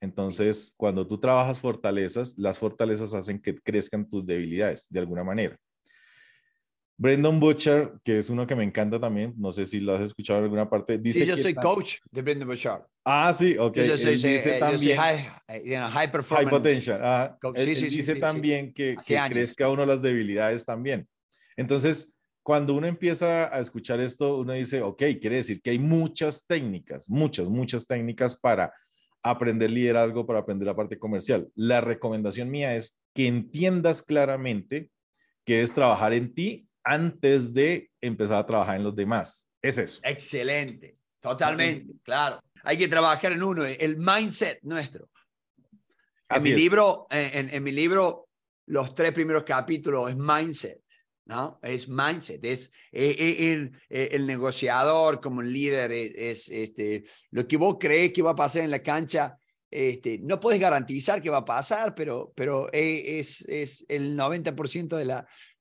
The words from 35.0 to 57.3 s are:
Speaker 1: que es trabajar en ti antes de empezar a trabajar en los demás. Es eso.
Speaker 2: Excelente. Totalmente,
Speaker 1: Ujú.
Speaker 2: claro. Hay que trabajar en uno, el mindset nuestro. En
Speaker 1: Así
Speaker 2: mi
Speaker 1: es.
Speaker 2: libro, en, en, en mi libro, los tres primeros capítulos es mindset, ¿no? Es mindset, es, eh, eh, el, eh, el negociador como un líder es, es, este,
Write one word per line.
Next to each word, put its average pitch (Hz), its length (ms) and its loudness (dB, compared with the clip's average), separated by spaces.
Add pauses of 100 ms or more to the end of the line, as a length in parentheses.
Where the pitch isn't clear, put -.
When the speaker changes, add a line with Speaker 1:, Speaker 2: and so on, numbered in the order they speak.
Speaker 1:
que 117 160 4
es 120 100 0
trabajar 110 400 4
en 120 220 -2
ti 202 320 -6 (160)
antes 139 720 2
de 151 380 2 (100)
empezar 107 380 0
a 104 80 0
trabajar 101 300 0
en 101 80 -4
los 104 120 -4
demás. 104 540 -4 (100)
Es 127 160 -2
eso. - 260 -4
Speaker 2:
Excelente. 139 920 -6 (240)
Totalmente, 156 720 -2
Speaker 1:
Ujú. - 100 -20
Speaker 2:
claro. 139 380 -2 (240)
Hay 160 140 0
que 180 100 2
trabajar 165 440 4
en 170 100 -2
uno, 180 240 -2
el 156 320 -2
mindset 196 640 0
nuestro. 139 480 -8 (1200)
En 123 60 2
Speaker 1:
Así 147 120 4
Speaker 2:
mi 135 40 6
Speaker 1:
es. 117 100 6
Speaker 2:
libro, 196 480 4
en, 143 280 0 (100)
en, 143 60 -8
en 139 80 -4
mi 139 100 -4
libro, 175 560 2 (380)
los 131 280 -2
tres 165 180 2
primeros 156 300 0
capítulos 143 680 -2
es 131 60 -4
mindset, 147 640 -2 (460)
¿no? 135 360 -8
Es 123 260 -8
mindset, 135 560 -4
es, 127 280 -6 (200)
eh, 139 260 2
eh, 165 340 2
el, 143 200 -4 (180)
eh, 131 220 -2
el 139 140 0
negociador 135 920 2
como 127 200 -6
un 123 120 -4
líder 135 400 0
es, 117 220 -6
es, 113 340 -8
este, 107 560 -4 (280)